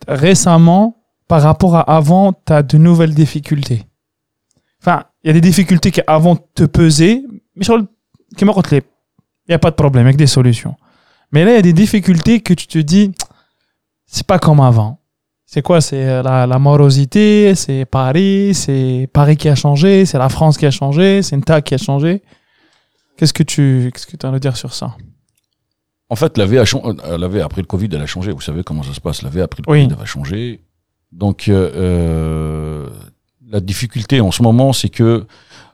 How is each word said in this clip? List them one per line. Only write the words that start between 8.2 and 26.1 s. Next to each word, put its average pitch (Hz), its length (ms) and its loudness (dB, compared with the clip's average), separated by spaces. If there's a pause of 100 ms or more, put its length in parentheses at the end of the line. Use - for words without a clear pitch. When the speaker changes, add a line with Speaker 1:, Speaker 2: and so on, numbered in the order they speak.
Speaker 1:
qui - 80 -2
me 202 60 4 (200)
il 143 100 2 (680)
y - 20 2
a 160 60 0
pas 175 120 0
de - 40 -14
problème, 135 300 2
avec 135 120 4
des 151 100 4
solutions. 123 480 0 (560)
Mais 151 140 2
là, 226 60 4
il 247 40 4
y 226 40 4
a - 20 4
des 175 120 4
difficultés 202 680 2
que - 120 -2
tu - 140 -4
te 160 120 -4
dis, 190 320 2 (960)
c'est - 200 -10
pas 185 140 0
comme 151 220 4
avant. 117 380 0 (460)
C'est - 160 -6
quoi ? 175 200 2
C'est, 135 260 -6
euh, 127 160 -2
la, 131 240 0
la 127 120 0
morosité, 147 960 4
c'est 135 300 -6
Paris, 196 680 0
c'est 131 600 -4
Paris 143 240 2
qui 151 120 -4
a 143 60 2
changé, 175 500 2
c'est 151 120 -2
la 131 120 0
France 151 280 0
qui - 80 0
a 139 60 2
changé, 175 500 0
c'est 151 140 -6
une 139 80 -2
taxe 156 240 0
qui - 80 -4
a - 20 -2
changé. 151 440 -2 (960)
Qu'est-ce 156 160 0
que - 100 -2
tu, 131 500 0
qu'est-ce - 140 -20
que - 80 -20
t'as 131 140 -10
à - 20 -6
nous 135 80 -4
dire 131 180 -4
sur 127 160 -12
ça ? 123 220 -12 (1120)
Speaker 2:
En 117 60 -6